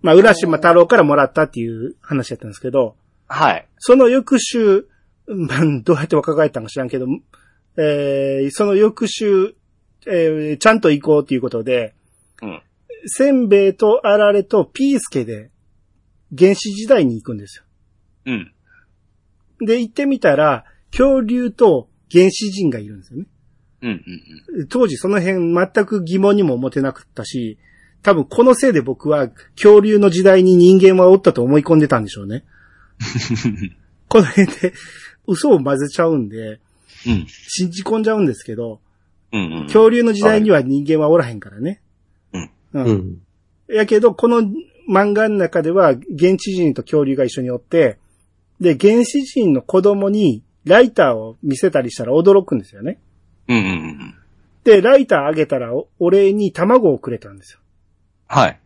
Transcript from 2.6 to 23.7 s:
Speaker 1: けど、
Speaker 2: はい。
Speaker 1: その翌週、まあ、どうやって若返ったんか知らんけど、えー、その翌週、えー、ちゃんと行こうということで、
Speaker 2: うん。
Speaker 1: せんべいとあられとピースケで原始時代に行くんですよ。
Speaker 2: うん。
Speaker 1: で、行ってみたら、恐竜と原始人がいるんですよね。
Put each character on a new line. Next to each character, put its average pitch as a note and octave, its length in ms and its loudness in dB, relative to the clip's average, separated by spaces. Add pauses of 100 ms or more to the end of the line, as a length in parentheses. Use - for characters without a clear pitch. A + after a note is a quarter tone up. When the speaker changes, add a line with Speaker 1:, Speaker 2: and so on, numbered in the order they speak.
Speaker 1:
け B2+ 100 -10
ど、 B2 260 -2 (300)
Speaker 2:
は D3 260 0
い。 - 160 -8 (100)
Speaker 1:
そ - 160 2
の C4 140 4
翌 B3+ 320 0
週、 G#3+ 460 -2 (400)
ま E3 300 -8
あ、 C#3 40 -2 (220)
ど F3 100 0
う D#3 40 2
や C#3 80 -8
っ - 20 -12
て D#3+ 100 -2
若 D3+ 180 -4
返 D3+ 140 0
っ - 20 -4
た B2 100 -10
ん A2 40 -14
か A2 60 -16
知 - 80 -12
ら C3 80 -8
ん - 20 -10
け C3 100 -8
ど、 B2+ 80 -6 (720)
え C#3 720 -2
ー、 C#3+ 40 -4
そ - 140 -4
の G3+ 100 -2
翌 G#3+ 320 0
週、 G3+ 480 -2 (520)
え D#3 480 -2
ー、 C#3 40 -14
ち - 80 0
ゃ A3 60 6
ん A3 80 0
と F3 100 2
行 D3 120 -2
こ D3+ 160 2
う C#3 80 -4
と - 80 -4
い B2+ 40 -2
う - 40 -4
こ B2 80 -6
と A#2 120 -6
で、 A#2+ 320 -4 (460)
Speaker 2:
う A2 60 -16
ん。 E2+ 160 -16 (440)
Speaker 1:
せ C4 240 0
ん B3+ 180 0
べ G3 200 4
い F#3+ 60 -2
と A3 320 0
あ G#3 100 2
ら G#3 160 2
れ G3+ 120 0
と G3 200 0
ピ C4+ 320 -2
ー - 20 0
ス - 100 -8
ケ B2 180 -6
で A2 240 -16 (840)
原 F#3 180 4
始 G#3 160 -10
時 G#3 160 -12
代 A3 180 2
に A#2+ 120 -4
行 A2 80 -14
く A#2+ 100 -12
ん - 40 -12
で G2+ 80 -18
す - 120 -20
よ。 - 60 -20 (640)
Speaker 2:
う B2+ 60 -8
ん。 F#2+ 200 -10 (1120)
Speaker 1:
で、 A#3 140 0
行 A3+ 100 -8
っ - 20 -20
て C#4+ 140 -4
み C#4 140 -4
た D3 160 2
ら、 C#3+ 280 0 (260)
恐 C4+ 300 0
竜 A#3+ 300 -4
と F3+ 380 0 (240)
原 F#3 180 4
始 G#3 200 -8
人 F#3 200 -4
が A#2 80 -8
い G#2 80 -14
る G#2 100 -20
ん F#2+ 40 -20
で F2+ 60 -20
す - 60 -20
よ B2 80 -16
ね。 G3 60 -16 (560)